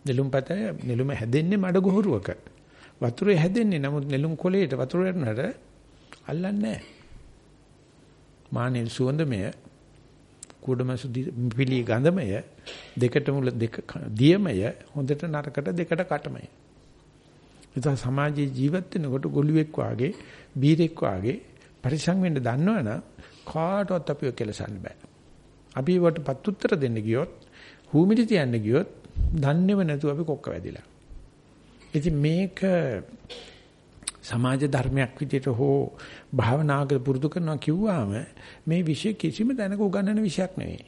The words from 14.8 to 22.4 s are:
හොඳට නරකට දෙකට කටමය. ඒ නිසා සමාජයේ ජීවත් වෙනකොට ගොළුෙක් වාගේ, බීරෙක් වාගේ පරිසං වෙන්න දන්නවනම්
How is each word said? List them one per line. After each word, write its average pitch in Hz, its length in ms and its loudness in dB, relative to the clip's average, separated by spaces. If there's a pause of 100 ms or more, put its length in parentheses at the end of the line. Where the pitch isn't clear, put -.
හොඳට 143 360 -2
නරකට 147 480 -4
දෙකට 170 320 0
කටමය. 139 380 -4
ඒ - 80 -18 (1200)
නිසා 139 260 0
සමාජයේ 143 540 -2
ජීවත් 147 420 -2
වෙනකොට 143 360 -2
ගොළුෙක් 151 460 2
වාගේ, 120 380 -2 (380)
බීරෙක් 156 480 4
වාගේ 110 400 -2 (400)
පරිසං 160 420 0
වෙන්න 170 160 2
දන්නවනම් 131 640 0 (420)